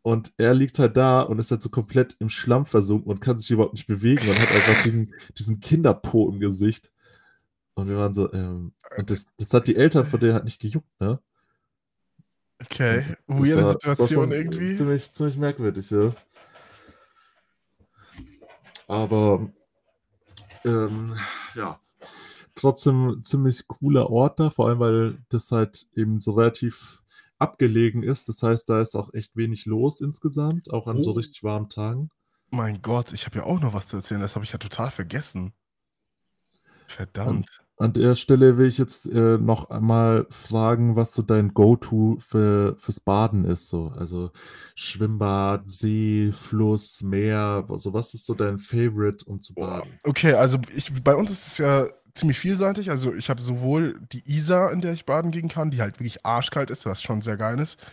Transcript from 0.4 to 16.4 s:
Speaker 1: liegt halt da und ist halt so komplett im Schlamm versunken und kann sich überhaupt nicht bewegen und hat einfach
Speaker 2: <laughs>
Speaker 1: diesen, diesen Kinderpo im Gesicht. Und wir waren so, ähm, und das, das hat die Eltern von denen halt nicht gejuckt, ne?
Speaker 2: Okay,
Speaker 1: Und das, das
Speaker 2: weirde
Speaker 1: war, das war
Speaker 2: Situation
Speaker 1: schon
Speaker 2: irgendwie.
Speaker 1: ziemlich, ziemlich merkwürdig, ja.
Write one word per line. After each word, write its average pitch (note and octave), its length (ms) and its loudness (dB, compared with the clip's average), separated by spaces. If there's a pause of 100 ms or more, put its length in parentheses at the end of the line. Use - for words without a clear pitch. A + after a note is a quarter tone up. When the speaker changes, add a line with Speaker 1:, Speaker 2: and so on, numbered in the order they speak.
Speaker 1:
liegt C3+ 260 2
halt A2+ 180 4
da C3 240 6
und A2 180 -2
ist A2 120 -4
halt A2+ 100 -2
so - 80 -8
komplett B2 500 0
im A2 100 -4
Schlamm B2 360 0
versunken G#2 440 2
und G2 120 -6
kann A#2+ 180 0
sich A2 120 -12
überhaupt A2 220 2
nicht - 140 -12
bewegen A2 420 2
und G2 100 4
hat A#2 120 4
einfach A2 320 4
Speaker 2:
<laughs> - 0 -
Speaker 1:
diesen, A2+ 300 0 (240)
diesen G#2+ 240 -4
Kinderpo A#2 680 2
im G2 100 -6
Gesicht. G2+ 520 -2 (840)
Und G2 140 -6
wir G2+ 100 -4
waren G#2 160 0
so, G2 200 0
ähm, F2+ 400 -6 (240)
und G#2 120 -8
das, - 280 -6
das - 160 -4
hat - 140 4
die A#2 100 2
Eltern D3+ 280 4
von C3 140 -2
denen A2+ 140 4
halt A2+ 100 0
nicht - 180 -10
gejuckt, A#2 260 -6 (120)
ne? A2 200 -2 (1400)
Speaker 2:
Okay, B2 440 0 (220)
Speaker 1:
Und C#3 120 -2
das, C#3 160 4
das - 20 -
Speaker 2:
weirde G#2 80 6
Speaker 1:
war, G2+ 80 4
das - 120 -4
war D3 60 0 (160)
Speaker 2:
Situation C#3+ 240 2
Speaker 1:
schon - 0 -
Speaker 2:
irgendwie. E3 440 -4
Speaker 1:
ziemlich, C#3+ 380 -2
ziemlich D3 240 -4
merkwürdig, B2 520 -4
ja. G#2+ 240 2 (2750)